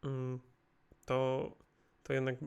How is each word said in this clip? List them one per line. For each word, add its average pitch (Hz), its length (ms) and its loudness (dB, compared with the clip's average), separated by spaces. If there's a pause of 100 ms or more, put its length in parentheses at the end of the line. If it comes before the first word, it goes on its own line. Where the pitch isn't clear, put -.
Mm, 131 360 -2 (640)
to, 131 460 2 (520)
to 139 100 -2
jednak 131 220 2 (120)